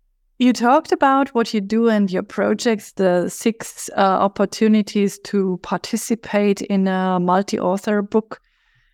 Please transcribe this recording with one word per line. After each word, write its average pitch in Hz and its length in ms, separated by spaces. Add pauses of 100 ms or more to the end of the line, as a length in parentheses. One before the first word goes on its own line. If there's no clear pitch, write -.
(400)
you 247 120
talked 254 380
about 269 380
what 233 260
you 214 60
do 220 280
and 208 220
your 185 140
projects, 208 680
the 180 360
six, - 680
uh, - 40
opportunities 202 1200
to 190 420
participate 208 1000
in 190 260
a 185 320
multi-author 196 840
book. - 380 (540)